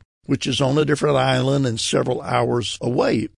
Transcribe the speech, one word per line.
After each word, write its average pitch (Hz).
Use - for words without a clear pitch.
which 135
is 135
on 139
a 156
different 147
island 131
and 117
several 123
hours 120
away, 120